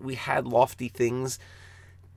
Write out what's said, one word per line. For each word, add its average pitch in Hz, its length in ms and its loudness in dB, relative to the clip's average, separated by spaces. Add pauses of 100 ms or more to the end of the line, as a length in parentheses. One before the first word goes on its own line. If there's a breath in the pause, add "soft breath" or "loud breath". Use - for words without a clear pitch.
we 131 160 -8
had 139 320 -2
lofty 123 400 2
things, 127 500 -2 (800 loud breath)